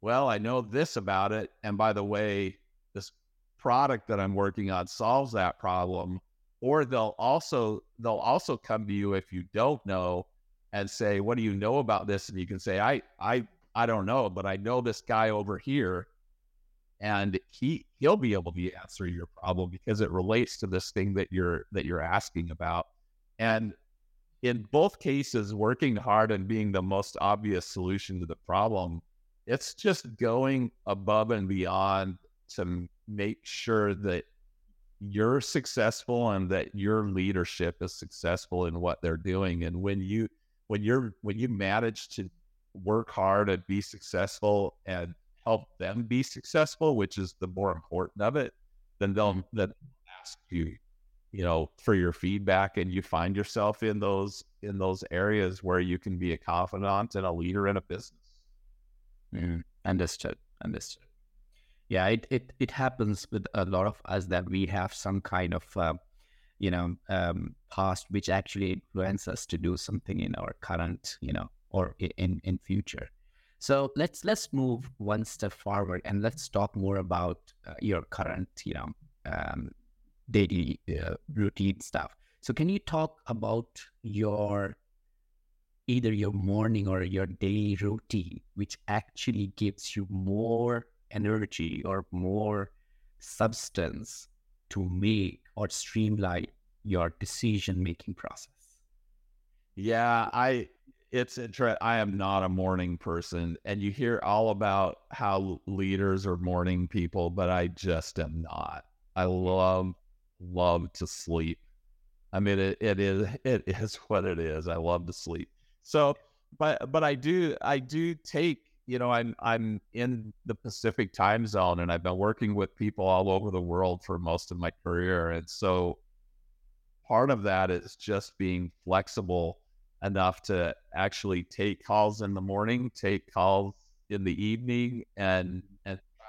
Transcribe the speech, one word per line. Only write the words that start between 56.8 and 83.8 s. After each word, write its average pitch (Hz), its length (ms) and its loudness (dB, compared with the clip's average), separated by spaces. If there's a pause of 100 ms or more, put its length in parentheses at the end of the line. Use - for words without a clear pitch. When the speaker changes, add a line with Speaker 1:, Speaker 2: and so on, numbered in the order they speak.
Speaker 1:
and 95 100 0
a 87 60 0
leader 90 340 0
in 98 100 2
a 92 40 -2
business. - 580 -12 (960)
Speaker 2:
Mm, 85 300 -2 (200)
understood. 90 520 -2 (280)
Understood. - 380 -8 (840)
Yeah, 92 180 2
it, 113 240 2
it, 127 300 -2
it 123 100 0
happens 123 600 -2
with 101 220 -4
a 98 100 0
lot 92 220 2
of 104 180 -4
us 92 220 -2
that 90 220 0
we 95 180 0
have 95 280 -2
some 98 260 -2
kind 90 340 -2
of, 85 100 -4 (120)
uh, 85 180 2 (640)
you 98 100 2
know, 87 240 0 (140)
um, 87 480 -2 (120)
past 95 420 0
which 101 180 -2
actually 95 440 0
influence 95 540 -4
us - 200 -6
to 85 120 -4
do 87 180 0
something 92 440 -6
in 90 160 -4
our 87 240 -6
current, - 600 -6
you - 120 -6
know, - 180 -4 (200)
or 95 300 -2
i-, 87 160 -4
in, 92 280 0
in 92 200 0
future. - 440 -4 (500)
So 139 380 2
let's, 143 280 -2
let's 208 280 0
move 127 360 0 (100)
one 107 260 -2
step - 280 -6
forward 98 520 -2
and 101 180 0
let's - 260 -2
talk 101 280 -2
more 98 220 0
about, 87 400 -2 (280)
uh, 80 160 -14
your 98 200 0
current, - 460 -6 (160)
you - 100 -6
know, - 140 -8 (380)
um, - 440 -6 (600)
daily, 95 580 2
uh, 82 260 -4 (200)
routine 98 460 0
stuff. - 360 -8 (240)
So 127 140 -4
can 160 160 2
you 196 80 0
talk 156 480 -4
about 113 520 -4 (240)